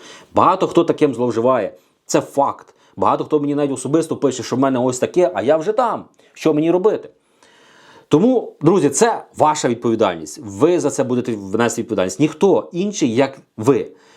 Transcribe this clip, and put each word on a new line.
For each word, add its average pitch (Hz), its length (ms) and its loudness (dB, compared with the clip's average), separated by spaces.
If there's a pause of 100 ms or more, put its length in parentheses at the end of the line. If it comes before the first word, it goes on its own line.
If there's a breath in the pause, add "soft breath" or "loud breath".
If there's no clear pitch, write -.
(340 loud breath)
Багато 165 340 2
хто 170 160 2
таким 147 300 0
зловживає. 117 600 0 (320 soft breath)
Це 151 160 0
факт. - 540 -4 (220 soft breath)
Багато 131 280 0
хто 151 140 0
мені 143 160 -2
навіть 143 160 -2
особисто 143 460 -2
пише, 120 260 -2
що 123 120 -6
в 123 40 -2
мене 131 200 2
ось 127 200 -2
таке, 175 340 0
а 98 80 -4
я 139 160 2
вже 160 140 -4
там. 214 340 -2 (280 soft breath)
Що 160 200 0
мені 156 180 0
робити? 185 380 0 (960 soft breath)
Тому, 214 540 2
друзі, 156 280 4
це 214 360 0 (120)
ваша 147 320 2
відповідальність. 107 720 -2
Ви 127 360 2
за 139 100 0
це 131 140 -4
будете 123 320 -2
внести 107 460 -2
відповідальність. 95 380 -4
Ніхто 151 540 0
інший, 175 420 -2
як 135 240 -2 (180)
ви. 113 340 0 (260 soft breath)